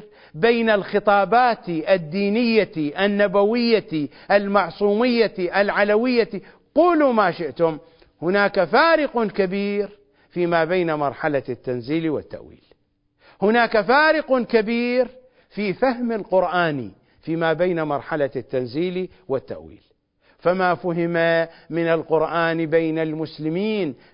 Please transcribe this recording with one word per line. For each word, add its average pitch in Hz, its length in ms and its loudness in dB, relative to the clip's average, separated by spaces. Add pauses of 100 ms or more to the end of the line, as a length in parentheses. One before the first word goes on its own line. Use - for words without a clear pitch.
(340)
بين 226 360 2
الخطابات 202 1000 2
الدينية 196 1080 0
النبوية 202 1300 0 (220)
المعصومية 202 1080 2
العلوية. 202 880 0 (460)
قولوا 302 380 4
ما 202 180 2
شئتم، 160 460 -2 (440)
هناك 196 420 0
فارق 285 600 2
كبير 202 760 -4 (300)
فيما 170 360 0
بين 170 280 0
مرحلة 143 560 -2
التنزيل 127 600 -6
والتأويل، - 540 -10 (800)
هناك 226 400 2
فارق 277 600 2
كبير 240 640 0 (420)
في 196 240 -4
فهم 240 380 -2
القرآن 175 800 0 (300)
فيما 165 320 -2
بين 165 300 0
مرحلة 143 520 -4
التنزيل 147 760 -6 (180)
والتأويل. 92 540 -8 (640)
فما 180 300 2
فهم 170 340 -2 (600)
من 165 180 -2
القرآن 165 800 0
بين 160 340 0
المسلمين 160 960 -4 (180)